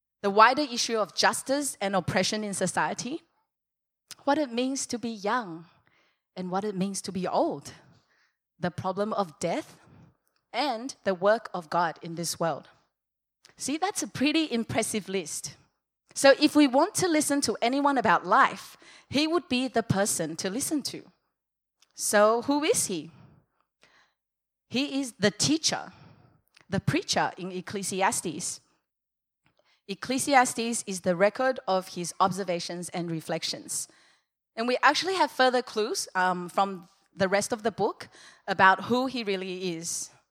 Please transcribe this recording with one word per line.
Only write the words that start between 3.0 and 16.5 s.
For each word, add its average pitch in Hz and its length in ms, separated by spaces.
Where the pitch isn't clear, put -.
what 277 120
it 277 160
means 262 340
to 240 120
be 226 120
young 196 560
and 185 140
what 190 140
it 208 100
means 190 280
to 190 100
be 185 140
old, 196 460
the 175 120
problem 196 440
of 185 240
death, 190 380
and 247 420
the 196 100
work 202 400
of 170 160
God 170 320
in 165 140
this 165 220
world. 160 300
See, 294 220
that's 370 240
a 233 60
pretty 302 420
impressive 226 580
list. 185 480
So 277 260
if 294 140